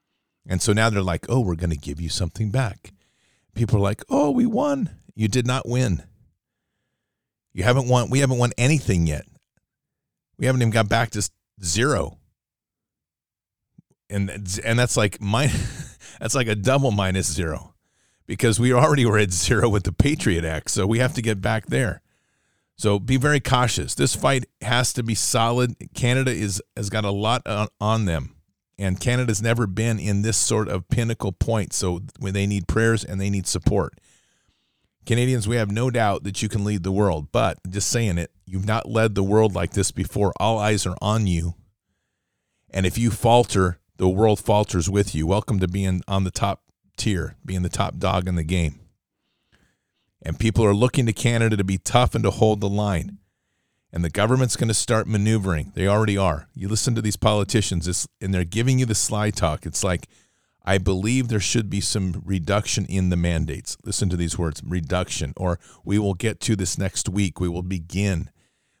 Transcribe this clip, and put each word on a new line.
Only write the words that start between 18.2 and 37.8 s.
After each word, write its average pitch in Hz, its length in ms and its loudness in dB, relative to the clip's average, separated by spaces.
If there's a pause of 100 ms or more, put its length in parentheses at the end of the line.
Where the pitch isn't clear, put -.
because 110 320 2
we 123 120 4
already 139 320 4
were 104 140 4
at 101 140 2
zero 101 360 2
with 101 160 2
the 92 80 -2
Patriot 98 540 2
Act. 80 240 -6
So 95 160 0
we 113 140 2
have 127 160 0
to 117 80 -4
get 107 180 -2
back 110 240 -2
there. 123 380 -4 (720)
So 101 240 0
be 120 180 0
very 147 220 2
cautious. 120 560 0
This 135 200 0
fight 139 300 0 (160)
has 123 320 0
to 123 80 -4
be 113 140 -2
solid. 120 600 0 (200)
Canada 127 340 0
is, 101 320 -4 (160)
has 101 140 -6
got 107 120 -2
a 101 60 -2
lot 107 380 0
on, 104 200 -2 (140)
on 110 240 0
them, 78 300 -4 (420)
and 95 220 -2
Canada's 120 420 0
never 113 240 0
been 110 320 -2
in 101 240 0
this 110 160 0
sort 107 300 0
of 90 200 -4
pinnacle 113 440 -2
point. 110 420 -2
So 90 300 -2 (160)
when 98 160 -4
they 101 100 0
need 101 220 -2
prayers 113 360 2
and 95 160 -6
they 101 120 0
need 98 160 -2
support. - 520 0 (1080)
Canadians, 120 400 2
we 120 80 0
have 107 160 0
no 120 180 0
doubt 110 360 0
that 101 180 -6
you 104 60 0
can 101 140 -2
lead 104 200 -2
the 95 80 -2
world, 92 400 0
but 110 260 0 (100)
just 98 220 -4